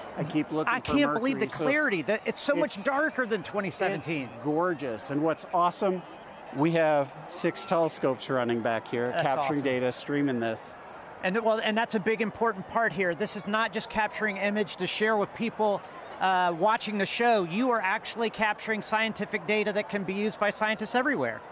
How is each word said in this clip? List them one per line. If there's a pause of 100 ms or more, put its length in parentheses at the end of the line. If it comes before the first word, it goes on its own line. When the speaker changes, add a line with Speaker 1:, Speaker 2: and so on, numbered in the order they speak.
(180)
Speaker 1:
I
keep
looking
Speaker 2:
I
Speaker 1:
for
Speaker 2:
can't
believe
the
Speaker 1:
Mercury,
so
Speaker 2:
clarity.
That
it's
so
much
Speaker 1:
it's,
Speaker 2:
darker
than
twenty
seventeen. (100)
Speaker 1:
it's
gorgeous.
And
what's
awesome, (540)
we
have (140)
six
telescopes
running
back
here,
Speaker 2:
That's
Speaker 1:
capturing
Speaker 2:
awesome.
Speaker 1:
data,
streaming
this. (500)
Speaker 2:
And,
well,
and
that's
a
big
important
part
here.
This
is
not
just
capturing
image
to
share
with
people (380)
uh,
watching
the
show,
you
are
actually
capturing
scientific
data
that
can
be
used
by
scientists
everywhere. (100)